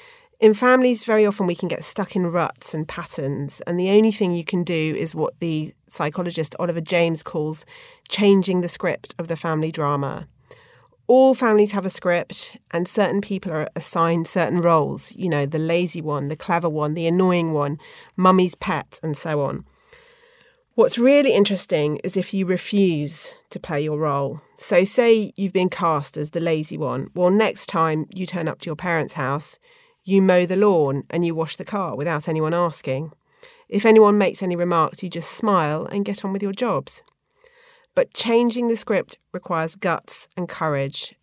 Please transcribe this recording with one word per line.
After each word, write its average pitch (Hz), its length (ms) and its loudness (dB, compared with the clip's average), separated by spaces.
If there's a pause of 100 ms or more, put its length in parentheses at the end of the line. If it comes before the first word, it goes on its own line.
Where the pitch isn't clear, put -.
(420)
In 214 120 8
families, 247 520 4
very 214 200 4
often 202 220 0
we 175 80 0
can 175 140 -6
get - 160 -6
stuck - 300 -6
in 180 120 0
ruts 165 460 -4
and 156 140 -4
patterns, 143 760 -8
and 175 180 -4
the 185 120 0
only 220 200 6
thing 190 220 0
you 170 100 -4
can 175 200 -2
do 160 340 -2
is 160 180 -4
what 156 240 -4
the 156 340 -4 (140)
psychologist 165 720 -6
Oliver 170 220 -4
James 165 420 0
calls 156 420 -6 (440)
changing 196 500 4
the 175 80 -2
script - 500 -6
of 170 120 -10
the 165 80 -4
family 160 340 -2
drama. 143 560 -4 (800)
All 262 280 8
families 208 360 4
have 202 140 -2
a 190 40 -2
script, - 680 -4 (140)
and 175 140 -2
certain 190 360 2
people 202 300 -6
are - 260 -4
assigned 165 500 0
certain 170 320 0
roles, 156 560 2
you 185 140 -4
know, 147 160 0
the 151 120 -4
lazy 170 440 -2
one, 147 260 -4
the 151 80 -6
clever 170 320 -2
one, 151 280 -2
the 165 120 -2
annoying 175 460 2
one, 143 240 -2 (400)
mummy's 185 380 4
pet, - 460 -6
and 160 140 -4
so 151 240 -4
on. 135 240 -4 (1120)
What's 208 240 2
really 269 360 6
interesting 180 720 0
is 196 140 -2
if 185 160 -4
you 190 120 0
refuse 175 880 0 (160)
to - 80 -10
play 147 220 -4
your 151 160 -4
role. 143 440 -2 (160)
So - 260 2
say 226 540 4
you've 185 160 -4
been 185 160 2
cast 160 480 -2
as 151 140 -6
the 170 100 -4
lazy 156 360 -2
one. 127 380 -4
Well, 180 140 4
next 208 380 2
time 160 420 -2
you 185 160 -8
turn 170 240 -6
up - 120 -10
to - 40 -14
your 165 100 -8
parents' 165 380 -4
house, 143 440 -6 (500)
you 190 140 6
mow 185 240 4
the 180 100 -2
lawn 160 540 2
and 175 160 -2
you 165 80 -2
wash 160 220 -6
the - 100 -12
car 185 300 -6
without 151 320 -4
anyone 160 260 -2
asking. 156 580 -4 (580)
If 202 160 0
anyone 214 340 8
makes 196 240 0
any 180 120 -2
remarks, 170 460 0
you 185 80 -8
just 165 220 -6
smile 165 540 0
and 202 200 -4
get 202 200 -6
on 196 80 -4
with 196 100 -4
your 196 80 -4
jobs. 196 520 -4 (920)
But - 180 0
changing 240 540 2
the 233 100 0
script - 400 -4 (160)
requires 165 440 -6
guts - 580 -4
and 180 140 -8
courage, 139 720 -4